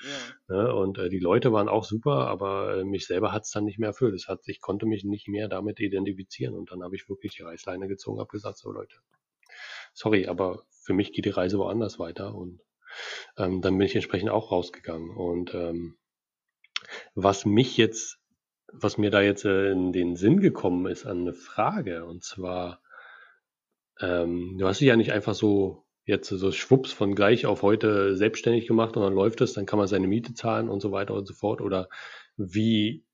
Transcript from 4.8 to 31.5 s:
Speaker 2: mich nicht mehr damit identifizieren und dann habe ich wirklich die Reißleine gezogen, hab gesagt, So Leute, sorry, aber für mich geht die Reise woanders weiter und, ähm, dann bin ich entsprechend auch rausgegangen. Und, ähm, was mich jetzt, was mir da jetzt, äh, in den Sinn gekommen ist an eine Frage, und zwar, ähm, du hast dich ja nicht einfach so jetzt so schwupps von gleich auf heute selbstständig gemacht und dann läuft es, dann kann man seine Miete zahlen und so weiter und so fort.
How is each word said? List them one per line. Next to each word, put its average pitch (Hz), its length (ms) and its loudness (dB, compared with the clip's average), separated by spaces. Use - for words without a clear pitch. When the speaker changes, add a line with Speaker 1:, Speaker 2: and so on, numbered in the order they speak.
Speaker 2:
mich 104 180 -2
nicht 101 240 -6
mehr 104 200 -4
damit 98 320 -6
identifizieren 98 760 -6
und 90 160 -12
dann 90 120 -12
habe 92 140 -10
ich - 120 -14
wirklich - 280 -10
die 85 60 -16
Reißleine 90 460 -10
gezogen, 107 320 -8
hab 104 100 -8
gesagt, 101 280 -10
So 52 140 -14
Leute, - 240 -14
sorry, 101 320 2
aber 92 440 -4
für - 240 -4
mich 101 180 2
geht - 140 -4
die 104 40 0
Reise 95 280 0
woanders 98 400 -2
weiter 95 360 -10
und, 90 260 -14
ähm, 92 240 0
dann 95 160 4
bin 98 80 6
ich - 100 0
entsprechend 101 340 -2
auch 107 220 0
rausgegangen. 82 640 -4
Und, 87 380 -4
ähm, 85 440 -6
was 98 300 2
mich 110 320 4
jetzt, - 420 2
was - 260 -4
mir 104 120 2
da 101 100 6
jetzt, 101 240 4
äh, 98 260 4
in 92 220 0
den 87 240 0
Sinn 120 240 6
gekommen 92 460 2
ist 92 200 -6
an 92 140 -4
eine 87 140 -4
Frage, 107 720 -4
und 87 180 -14
zwar, 90 580 -8
ähm, 87 580 -2
du 95 80 2
hast 95 140 2
dich 139 80 8
ja 117 80 8
nicht 113 160 4
einfach 104 220 0
so 101 520 2
jetzt 98 240 0
so 95 240 0
schwupps - 400 2
von 101 220 0
gleich 104 320 4
auf 101 160 0
heute 101 540 4
selbstständig 113 500 2
gemacht 113 300 2
und 107 80 2
dann 95 100 2
läuft 98 260 2
es, 123 120 2
dann 101 140 -6
kann 107 120 0
man 101 100 4
seine 92 200 2
Miete 113 260 -2
zahlen 113 340 -2
und 98 120 -2
so 104 100 -2
weiter 101 240 -2
und 101 120 -4
so 90 80 -14
fort. 104 260 -2